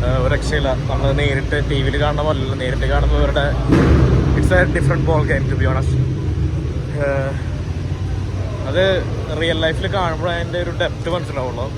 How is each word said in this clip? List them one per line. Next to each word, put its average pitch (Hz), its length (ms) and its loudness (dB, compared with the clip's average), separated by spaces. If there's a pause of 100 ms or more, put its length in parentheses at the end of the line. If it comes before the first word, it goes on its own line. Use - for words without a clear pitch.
ആ, 123 40 0 (140)
ഒരു 131 120 2
രക്ഷയില്ല. 139 360 0 (180)
നമ്മൾ 135 320 0
നേരിട്ട് 139 360 0 (120)
ടി 147 160 0
വിയിൽ 131 200 0
കാണുന്ന 147 240 0
പോലെയല്ല. 135 340 0
നേരിട്ട് 127 300 -2
കാണുമ്പോൾ 139 280 4
ഇവരുടെ 143 240 2 (920)
it's - 200 4
a 180 40 6 (140)
different 139 320 2
ball 156 220 2
game, 135 200 0
to - 100 0
be 139 100 2
honest. 131 220 0 (1080)
ആ, 143 60 0 (1600)
അത് 175 120 0 (580)
റിയൽ 165 240 -2
ലൈഫിൽ 160 220 -2 (120)
കാണുമ്പോഴേ 170 400 -2
അതിൻ്റെ 170 260 -4
ഒരു 170 160 -6
ഡെപ്ത് 170 340 -4
മനസ്സിലാവുള്ളൂ. 127 520 -6 (120)